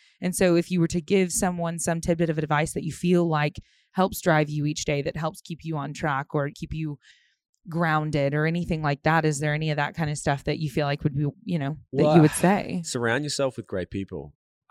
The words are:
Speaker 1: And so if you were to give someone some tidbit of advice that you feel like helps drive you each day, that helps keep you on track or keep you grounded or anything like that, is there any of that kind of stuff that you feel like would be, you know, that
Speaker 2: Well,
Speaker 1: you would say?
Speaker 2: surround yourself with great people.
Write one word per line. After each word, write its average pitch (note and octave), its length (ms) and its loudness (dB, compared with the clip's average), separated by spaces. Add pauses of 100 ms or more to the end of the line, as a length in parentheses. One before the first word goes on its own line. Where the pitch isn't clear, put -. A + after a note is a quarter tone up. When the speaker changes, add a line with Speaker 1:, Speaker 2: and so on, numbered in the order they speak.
(200)
Speaker 1:
And F3+ 160 -2
so F3 200 4
if E3+ 140 0
you F3+ 80 0
were E3 100 4
to F3 120 -2
give F#3 320 2
someone E3+ 460 -2
some E3 240 -2
tidbit E3+ 260 2
of D#3 80 0
advice D3+ 380 0
that - 100 -4
you D3+ 80 -4
feel F3 340 2
like D3+ 320 0 (340)
helps F#3+ 280 0
drive D#3 300 4
you D3 160 -2
each D3+ 180 -4
day, C#3+ 160 -2
that C#3 160 -4
helps D#3 240 -6
keep - 240 -12
you D#3+ 140 -6
on C3+ 160 -6
track C#3+ 400 -4
or C#3+ 200 0
keep - 200 -10
you D#3 240 -6 (680)
grounded D#3 680 0
or D3+ 100 2
anything E3 380 -2
like C#3+ 220 -2
that, D#3+ 200 4
is D3+ 160 0
there D3+ 140 0
any D#3 160 -2
of D3 80 -2
that C#3+ 160 -2
kind D3+ 160 -2
of D3 80 -4
stuff C#3+ 260 -2
that - 140 -2
you D#3 100 -4
feel D3 180 -2
like C#3+ 160 -4
would C3+ 140 0
be, D3 100 0 (180)
you E3+ 140 -2
know, C#3 200 -4 (160)
that C3+ 100 4
Speaker 2:
Well, D3+ 120 8
Speaker 1:
you E3+ 40 10
would D3+ 120 8
say? F#3 520 0
Speaker 2:
surround A#2+ 400 -2
yourself C#3 320 -2
with G#2+ 100 -10
great F#2 240 -6
people. D#2+ 440 -8 (360)